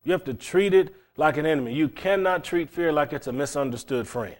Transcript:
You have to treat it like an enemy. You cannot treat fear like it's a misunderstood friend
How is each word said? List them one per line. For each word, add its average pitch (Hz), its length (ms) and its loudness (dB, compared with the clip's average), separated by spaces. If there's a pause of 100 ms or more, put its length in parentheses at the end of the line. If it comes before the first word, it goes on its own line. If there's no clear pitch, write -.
You 160 100 0
have 180 120 -2
to 131 100 -4
treat 190 380 0
it 190 220 4 (220)
like 151 200 2
an 151 80 -2
enemy. 139 280 0
You 151 140 2
cannot 190 560 0
treat 170 260 -2
fear 170 220 0
like 147 220 0
it's 143 120 -8
a 131 60 -6
misunderstood 131 720 -4
friend 101 340 -8